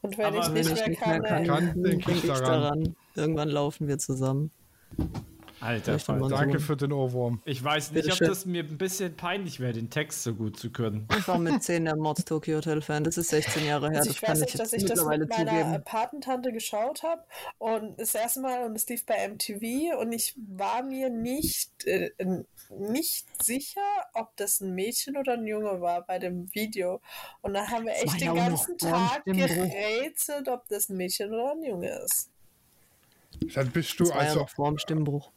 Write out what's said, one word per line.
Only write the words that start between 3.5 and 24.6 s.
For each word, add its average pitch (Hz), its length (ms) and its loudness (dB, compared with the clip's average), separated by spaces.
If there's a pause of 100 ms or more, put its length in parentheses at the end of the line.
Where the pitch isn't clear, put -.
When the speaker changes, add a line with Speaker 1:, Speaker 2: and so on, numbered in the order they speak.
Speaker 3:
wir 143 100 2
zusammen. 135 540 0 (1080)
Speaker 2:
Alter 113 340 -2
Speaker 3:
Durch 147 100 0
den - 20 -12
Speaker 2:
Falter. - 140 0
Speaker 3:
Monsun. 135 180 2
Speaker 4:
Danke 143 220 4
für 151 180 0
den 139 140 0
Ohrwurm. 123 520 0
Speaker 2:
Ich 127 200 -4
weiß 151 280 0
nicht, 156 120 2
ob 156 80 2
Speaker 3:
Bitteschön. 175 160 4
Speaker 2:
das - 180 2
mir 175 180 0
ein 151 140 -6
bisschen 185 400 -2
peinlich 180 420 -4
wäre, 123 140 0
den 113 160 -2
Text 151 320 -2
so 113 140 -2
gut 107 240 -4
zu 117 100 -6
können. 107 380 -2 (100)
Speaker 3:
Ich 190 100 0
war 180 120 4
mit 170 240 2
zehn 170 220 2
der 156 100 2
Mords 156 300 0
Tokyo 156 320 0
Hotel 156 260 0
Fan. 151 200 0
Das 165 140 0
ist 170 120 -2
sechzehn 156 360 2
Jahre 147 240 2
her. 156 80 2
Speaker 1:
Also 147 140 4
Speaker 3:
Das 135 60 -4
Speaker 1:
ich - 40 -6
Speaker 3:
kann - 120 2
Speaker 1:
weiß 156 80 4
Speaker 3:
ich - 20 4
Speaker 1:
noch, - 60 0
Speaker 3:
jetzt - 100 -4
Speaker 1:
dass 226 140 -2
ich 208 120 0
das 185 40 2 (100)
Speaker 3:
mittlerweile 151 220 2
Speaker 1:
mit 156 100 0
meiner 170 200 2 (120)
Speaker 3:
zugeben. 160 200 0
Speaker 1:
Patentante 254 680 -2
geschaut 226 500 -2
hab 330 260 -2 (300)
und 220 420 -2
das 226 140 -2
erste 233 280 0
Mal 247 260 0
und 220 80 -4
es 220 120 -4
lief 240 200 -6
bei 226 80 2
M 196 240 -2
T - 160 -4
V 254 440 0
und 226 120 0
ich 233 240 -2 (120)
war 196 360 -2
mir 262 260 -2
nicht, 247 640 -2 (160)
äh, 175 320 0
n-, 185 260 -2 (240)
nicht 226 560 -2 (160)
sicher, 269 400 -2 (320)
ob 226 240 -6
das 202 240 0